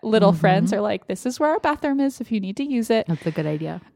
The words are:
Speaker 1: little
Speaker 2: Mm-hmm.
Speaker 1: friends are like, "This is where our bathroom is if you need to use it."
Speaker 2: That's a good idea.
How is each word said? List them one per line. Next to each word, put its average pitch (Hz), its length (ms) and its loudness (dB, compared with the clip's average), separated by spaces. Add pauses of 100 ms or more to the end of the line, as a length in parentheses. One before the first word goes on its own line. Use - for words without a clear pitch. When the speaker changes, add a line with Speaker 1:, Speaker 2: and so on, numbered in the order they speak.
Speaker 1:
little 214 280 6
Speaker 2:
Mm-hmm. 165 80 0
Speaker 1:
friends 190 340 4
are 208 80 -2
like, 208 260 -4
"This - 180 -6
is 254 140 -4
where 302 100 2
our 339 100 2
bathroom 294 400 -2
is 269 220 -2
if 233 100 -8
you 220 80 0
need 190 180 -6
to 277 60 -4
use 247 280 -2
it." 220 160 2
Speaker 2:
That's 165 180 -4
a 165 60 -2
good 156 160 -4
idea. 156 340 -6 (140)